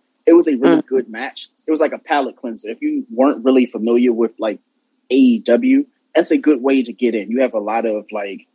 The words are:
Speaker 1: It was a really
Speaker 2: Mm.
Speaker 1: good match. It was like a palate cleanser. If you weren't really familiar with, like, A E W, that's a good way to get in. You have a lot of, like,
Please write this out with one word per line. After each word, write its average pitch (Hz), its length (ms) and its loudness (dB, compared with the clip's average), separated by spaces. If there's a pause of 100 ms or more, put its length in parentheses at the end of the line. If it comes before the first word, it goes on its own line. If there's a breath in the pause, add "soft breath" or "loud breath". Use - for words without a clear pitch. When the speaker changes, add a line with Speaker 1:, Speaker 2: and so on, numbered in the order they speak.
(280)
Speaker 1:
It 165 60 8
was 170 140 6
a 269 80 -2
really 156 260 2
Speaker 2:
Mm. - 60 -8
Speaker 1:
good - 220 -4
match. - 400 -10 (180)
It 156 40 0
was 156 100 0
like 147 120 0
a - 40 -10
palate 143 380 -4
cleanser. 110 340 -10
If 113 120 -10
you 147 280 -4
weren't 117 340 0
really 131 220 4
familiar 120 480 0
with, 113 260 -2
like, 110 200 -4 (500)
A 127 60 0
E 123 240 4
W, 131 460 2 (300)
that's 165 160 2
a 156 60 2
good 135 240 0
way 135 220 0
to 117 100 -10
get 117 220 -2
in. 101 160 -6
You 127 100 -2
have 123 120 -2
a 110 60 -2
lot 110 260 -4
of, 107 260 -6
like, 101 440 -10